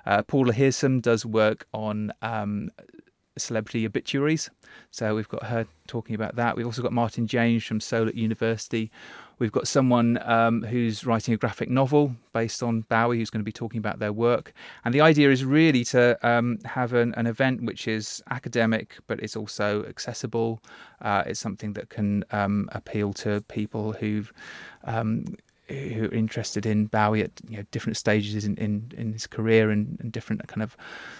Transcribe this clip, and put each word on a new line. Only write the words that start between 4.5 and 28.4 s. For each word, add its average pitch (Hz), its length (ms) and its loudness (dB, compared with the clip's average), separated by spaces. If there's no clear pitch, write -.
So 110 240 -2
we've 110 140 -2
got - 160 -8
her 113 220 -2
talking 113 280 -6
about 107 220 -4
that. 117 200 0
We've 117 80 -4
also 120 160 -6
got 113 140 -2
Martin 117 320 0
James 117 360 2
from 110 180 -4
Seoul 113 280 0
at 104 60 -4
University 113 760 -2
we've 110 80 2
got - 160 -2
someone, 120 560 4
um, 113 400 2
who's 117 420 -2
writing 117 300 0
a - 20 -2
graphic - 320 -2
novel 135 460 4
based 117 300 -2
on 113 200 0
Bowie, 117 360 2
who's 110 100 -2
gonna 110 140 -4
be 110 80 -6
talking 113 280 -8
about 104 200 -4
their 107 140 -2
work. 117 400 0
And 120 100 0
the 143 60 6
idea 147 320 8
is 135 120 2
really 143 420 6
to, 123 360 6
um, 120 420 2
have 123 280 -4
an, 120 240 4
an 117 100 0
event 127 380 0
which - 240 -6
is 110 420 -4
academic, 117 680 0
but 104 100 -4
it's - 160 -8
also 104 520 -2
accessible. 113 760 -4
Uh, 101 260 0
it's 101 140 -6
something 107 320 -6
that 104 160 -10
can, 101 420 0
um, 101 400 0
appeal 104 440 -4
to 104 340 -4
people 107 460 -6
who've, 107 380 -4
um, 110 400 -2
who 131 380 -6
are - 100 -4
interested 110 500 -2
in 107 220 2
Bowie 107 380 2
at, - 80 -8
you 110 80 -10
know, 104 160 -10
different 113 240 -4
stages 104 480 0